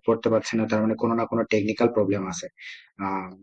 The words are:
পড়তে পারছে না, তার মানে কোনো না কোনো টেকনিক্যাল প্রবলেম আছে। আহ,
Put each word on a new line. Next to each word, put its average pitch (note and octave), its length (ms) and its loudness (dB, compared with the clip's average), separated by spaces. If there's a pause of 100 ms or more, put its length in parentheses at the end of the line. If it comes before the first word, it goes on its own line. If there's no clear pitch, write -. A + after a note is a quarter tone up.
পড়তে A2+ 240 2
পারছে A2 280 0
না, A2 100 0
তার A2 140 2
মানে A2 140 2
কোনো A2+ 180 0
না A#2 120 0
কোনো A2+ 180 0
টেকনিক্যাল G#2+ 500 2
প্রবলেম G2 340 0
আছে। F2+ 200 -8 (500)
আহ, F#2+ 460 -6